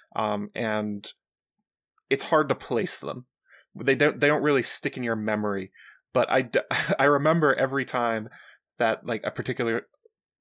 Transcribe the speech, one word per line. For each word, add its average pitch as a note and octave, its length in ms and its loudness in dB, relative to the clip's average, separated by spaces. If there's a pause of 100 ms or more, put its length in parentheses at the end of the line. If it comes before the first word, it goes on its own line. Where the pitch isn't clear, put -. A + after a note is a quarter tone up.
(160)
um, G#2 380 -2
and G#2+ 520 -4 (1000)
it's C#3 160 0
hard D#3 240 2
to C3 60 2
place - 420 -2
them. C3+ 300 -8 (480)
They C3 200 2
don't, C#3 260 2
they C#3+ 60 4
don't D3 160 2
really C#3 200 4
stick - 340 -2
in C3 60 -6
your A#2 140 -2
memory. G#2 540 -2 (440)
But B2 160 2
I C3 120 4
d-, B2 180 0 (180)
<laughs> - 200 -2
I C3+ 60 4
remember D3 500 4
every C3 300 0
time A2+ 460 -2 (480)
that, A2+ 280 0
like, A2+ 160 -4
a - 80 -4
particular A#2+ 520 -2 (580)